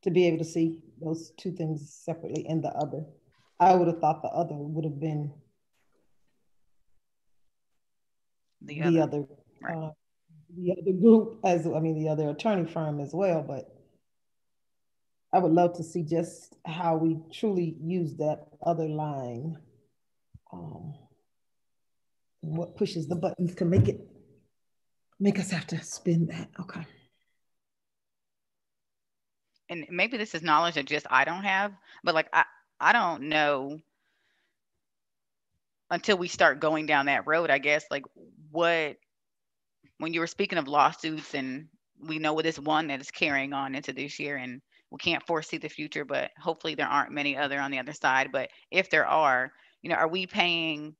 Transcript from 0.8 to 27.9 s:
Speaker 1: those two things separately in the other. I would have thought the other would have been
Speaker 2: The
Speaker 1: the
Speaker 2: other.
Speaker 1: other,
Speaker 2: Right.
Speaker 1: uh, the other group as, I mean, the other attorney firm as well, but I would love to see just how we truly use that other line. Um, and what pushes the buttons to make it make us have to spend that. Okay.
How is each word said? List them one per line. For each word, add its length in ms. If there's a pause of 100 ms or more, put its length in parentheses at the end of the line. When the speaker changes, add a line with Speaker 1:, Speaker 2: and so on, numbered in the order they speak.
Speaker 1:
those 360
two 140
things 420 (120)
separately 420
in 140
the 80
other. 360 (540)
I 160
would 120
have 120
thought 220
the 80
other 260
would 300
have 140
been 340 (3250)
Speaker 2:
The 200
Speaker 1:
the 200
Speaker 2:
other. 0
Speaker 1:
other, 240 (360)
Speaker 2:
Right. 160
Speaker 1:
uh, 140 (680)
the 240
other 120
group 500
as, 240
I 120
mean, 220
the 80
other 200
attorney 400
firm 320
as 120
well, 320
but 240 (1600)
I 60
would 120
love 260
to 60
see 200
just 520 (100)
how 300
we 220 (140)
truly 500
use 360
that 300 (140)
other 260
line. 680 (960)
Um, 420 (1500)
and 140
what 200
pushes 300
the 80
buttons 400
to 100
make 220
it 120 (1200)
make 200
us 120
have 160
to 160
spend 460
that. 200 (100)
Okay. 260 (2750)